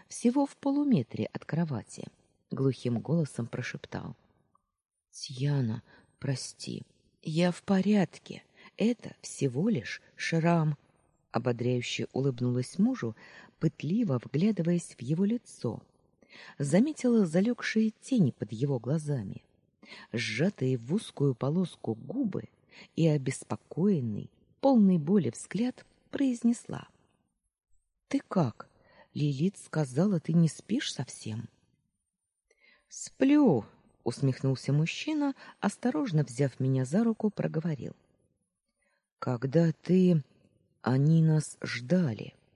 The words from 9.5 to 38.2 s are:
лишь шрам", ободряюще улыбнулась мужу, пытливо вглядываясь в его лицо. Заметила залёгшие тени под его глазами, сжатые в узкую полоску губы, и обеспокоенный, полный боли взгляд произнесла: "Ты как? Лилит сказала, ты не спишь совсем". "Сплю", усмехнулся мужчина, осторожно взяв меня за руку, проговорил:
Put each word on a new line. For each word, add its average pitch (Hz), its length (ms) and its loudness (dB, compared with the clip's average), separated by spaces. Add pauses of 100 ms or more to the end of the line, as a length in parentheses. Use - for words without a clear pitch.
лишь 165 320 -2 (160)
шрам", 165 600 2 (560)
ободряюще 120 800 -2
улыбнулась 123 640 -2
мужу, 208 360 0 (440)
пытливо 160 640 0
вглядываясь 175 720 -2
в - 40 -14
его 160 220 0
лицо. - 580 -4 (760)
Заметила 220 680 4
залёгшие 214 760 2
тени 190 320 2
под - 200 -8
его 131 260 -2
глазами, 127 640 -4 (720)
сжатые 127 640 -2
в 120 180 -4
узкую 143 400 -2
полоску 147 600 -4
губы, 226 500 -6 (520)
и 160 120 2
обеспокоенный, 135 1200 -2 (300)
полный 208 380 6
боли 151 320 2
взгляд - 540 -6 (260)
произнесла: - 800 -2 (1200)
"Ты 277 180 -2
как? - 420 -2 (460)
Лилит 143 440 0
сказала, 156 600 0
ты - 120 -4
не 165 160 6
спишь - 440 -4
совсем". 117 560 -8 (1400)
"Сплю", 269 720 4 (380)
усмехнулся 135 720 -2
мужчина, 277 600 0 (260)
осторожно 214 640 -2
взяв 127 340 -2
меня 131 260 0
за 175 200 0
руку, 220 260 0
проговорил: 156 640 -6 (1300)